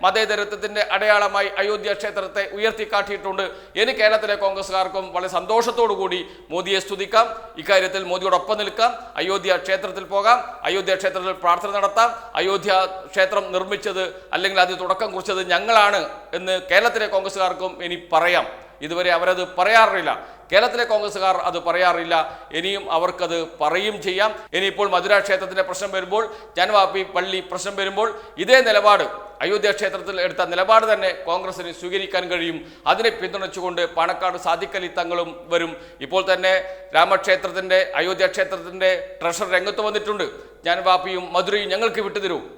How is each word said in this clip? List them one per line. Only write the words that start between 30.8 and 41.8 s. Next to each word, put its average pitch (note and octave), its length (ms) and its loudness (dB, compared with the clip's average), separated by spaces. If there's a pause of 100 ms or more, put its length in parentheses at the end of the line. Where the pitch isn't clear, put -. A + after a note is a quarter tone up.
തന്നെ F#3 180 2 (180)
കോൺഗ്രസിന് F3+ 520 -6
സ്വീകരിക്കാൻ F#3 520 -4
കഴിയും. E3 260 -2 (340)
അതിനെ G#3+ 180 2 (100)
പിന്തുണച്ചുകൊണ്ട് F3+ 600 -4 (140)
പാണക്കാട് F3+ 500 -2
സാദിഖ് E3+ 340 -2
അലി F3 180 -8
തങ്ങളും E3+ 320 -4 (220)
വരും. E3+ 200 0 (340)
ഇപ്പോൾ F#3 160 0 (100)
തന്നെ F#3 200 4 (440)
രാമക്ഷേത്രത്തിൻ്റെ, F#3 840 2 (200)
അയോധ്യ F#3 340 0
ക്ഷേത്രത്തിൻ്റെ F#3 560 -2 (320)
ട്രഷർ E3+ 340 -2
രംഗത്ത് G3+ 320 -2
വന്നിട്ടുണ്ട്. G#3 380 -4 (420)
"ജൻവാപിയും F#3 580 0 (100)
മധുരയും G3 380 0
ഞങ്ങൾക്ക് A3+ 340 -2